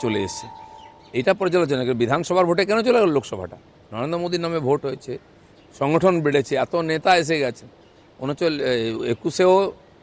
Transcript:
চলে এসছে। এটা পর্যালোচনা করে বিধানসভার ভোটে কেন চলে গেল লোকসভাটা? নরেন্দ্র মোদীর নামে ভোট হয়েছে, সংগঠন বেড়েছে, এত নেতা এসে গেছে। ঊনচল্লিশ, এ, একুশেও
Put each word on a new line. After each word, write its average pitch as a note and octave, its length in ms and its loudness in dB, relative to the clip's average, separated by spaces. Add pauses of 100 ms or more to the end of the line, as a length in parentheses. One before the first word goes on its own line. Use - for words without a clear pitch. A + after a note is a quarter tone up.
চলে G#2 220 -2
এসছে। - 240 -10 (680)
এটা C3 200 0
পর্যালোচনা E3+ 500 0
করে B2+ 100 0
বিধানসভার D#3 520 0
ভোটে E3+ 200 2
কেন G#3+ 160 0
চলে A#3+ 180 2
গেল G3 100 4
লোকসভাটা? G#2+ 480 -4 (340)
নরেন্দ্র C#3+ 280 -4
মোদীর F3 200 -4
নামে E3 200 -4
ভোট C#3 260 0
হয়েছে, C3+ 320 -8 (640)
সংগঠন E3 420 2
বেড়েছে, C#3+ 340 0
এত C3 200 -2
নেতা E3 420 2
এসে D#3 220 0
গেছে। B2 260 -4 (540)
ঊনচল্লিশ, C#3+ 480 -2
এ, A#2 440 -2
একুশেও F#3 600 2 (320)